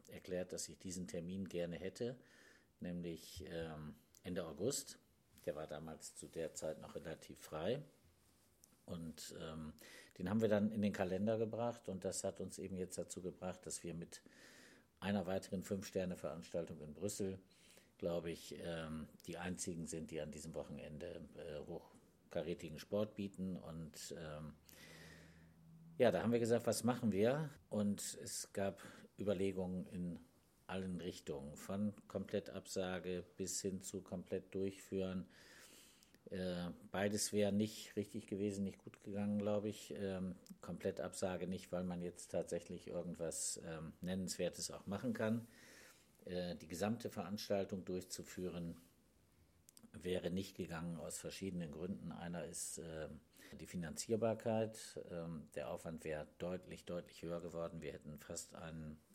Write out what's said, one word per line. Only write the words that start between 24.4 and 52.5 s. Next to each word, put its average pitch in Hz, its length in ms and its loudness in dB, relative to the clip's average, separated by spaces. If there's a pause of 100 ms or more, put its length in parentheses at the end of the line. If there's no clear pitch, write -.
ja, 120 120 10
da 85 120 6
haben 110 100 6
wir 120 60 8
gesagt, 117 280 6
was 110 160 4
machen 117 300 4
wir? 131 380 6 (180)
Und 101 320 4 (220)
es - 320 -6
gab 98 260 2 (380)
Überlegungen 92 720 4
in 87 300 -2 (480)
allen 92 360 -2
Richtungen, 76 540 -4
von 101 360 0 (160)
Komplettabsage 92 1160 0 (100)
bis 92 240 0
hin 95 220 0
zu - 180 -4
komplett 92 540 -2
durchführen. 95 720 0 (1040)
Äh, 90 400 2 (200)
beides 101 440 4
wäre 101 180 8
nicht 107 440 2
richtig 107 300 0
gewesen, 101 380 2
nicht 95 140 -2
gut - 240 -14
gegangen, 104 360 2
glaub 104 280 4
ich. - 280 -4
Ähm, 92 420 0 (260)
Komplettabsage 90 840 0
nicht, 90 240 -2
weil 90 140 2
man 87 160 0
jetzt - 300 -4
tatsächlich 87 580 0
irgendwas, 85 800 -2
ähm, 80 340 -6
Nennenswertes 95 720 0
auch - 160 -10
machen 107 260 0
kann. 113 340 4 (800)
Äh, 90 320 -2
die 80 100 -12
gesamte 101 440 2
Veranstaltung 98 720 0
durchzuführen, 90 920 -2 (1160)
wäre 90 380 2
nicht 92 260 0
gegangen 85 400 -2
aus 76 220 -4
verschiedenen 85 540 -4
Gründen. 87 380 -4
Einer 85 360 -4
ist, - 320 -6